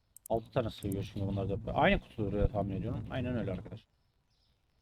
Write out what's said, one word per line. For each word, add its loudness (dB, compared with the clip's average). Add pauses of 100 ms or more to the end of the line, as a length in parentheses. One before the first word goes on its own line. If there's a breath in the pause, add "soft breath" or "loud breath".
(300)
Altı -2
tane 0
sığıyor -2
çünkü -2
bunlar 0
depo. -2
Aynı 6
kutu -14
duruyor 2
tahmin 0
ediyorum. -4
Aynen -2
öyle -2
arkadaşlar. -10 (920)